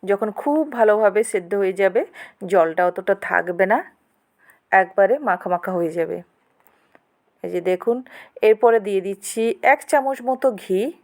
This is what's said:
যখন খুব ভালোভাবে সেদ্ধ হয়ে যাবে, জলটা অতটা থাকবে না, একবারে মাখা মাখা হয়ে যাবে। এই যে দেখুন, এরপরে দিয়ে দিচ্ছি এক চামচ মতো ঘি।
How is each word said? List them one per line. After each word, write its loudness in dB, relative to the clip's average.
যখন -2
খুব -2
ভালোভাবে 2
সেদ্ধ -6
হয়ে 0
যাবে, 2
জলটা 2
অতটা -2
থাকবে 0
না, 2
একবারে 4
মাখা -4
মাখা -4
হয়ে -2
যাবে। -4
এই -6
যে -2
দেখুন, -2
এরপরে 4
দিয়ে -2
দিচ্ছি -8
এক 6
চামচ 0
মতো -2
ঘি। -4